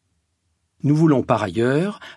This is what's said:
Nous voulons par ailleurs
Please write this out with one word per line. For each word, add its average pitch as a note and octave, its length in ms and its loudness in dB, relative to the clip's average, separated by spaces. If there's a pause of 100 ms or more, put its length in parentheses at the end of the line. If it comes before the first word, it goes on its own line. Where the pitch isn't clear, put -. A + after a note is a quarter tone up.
(840)
Nous D3 120 2
voulons D3+ 260 4
par A#2 200 -2
ailleurs B2+ 580 -2 (160)